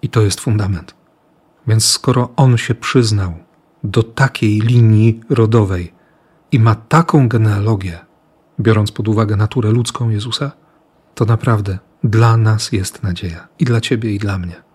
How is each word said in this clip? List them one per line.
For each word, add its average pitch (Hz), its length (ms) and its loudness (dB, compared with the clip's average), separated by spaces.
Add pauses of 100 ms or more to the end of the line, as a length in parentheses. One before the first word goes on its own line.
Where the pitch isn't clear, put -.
I - 80 -6
to 117 120 0
jest 101 200 -2
fundament. 101 540 -4 (720)
Więc 110 180 0
skoro 123 500 0
on 127 220 4
się - 180 -4
przyznał 104 580 0 (500)
do 107 200 0
takiej 110 580 -2
linii 113 580 4 (100)
rodowej 107 640 0 (580)
i 123 80 2
ma 110 160 4
taką 151 520 2
genealogię, 104 720 -2 (600)
biorąc 107 320 2
pod 107 160 -6
uwagę 107 280 0
naturę 107 360 -2
ludzką 117 380 -2
Jezusa, 117 420 -6 (640)
to 117 100 0
naprawdę 104 540 0 (240)
dla 113 340 4
nas 110 340 0
jest - 320 -6
nadzieja. 87 440 -8 (120)
I - 60 2
dla 120 160 0
ciebie, 113 320 -2
i 98 60 -6
dla 101 180 -4
mnie. 87 180 -8 (200)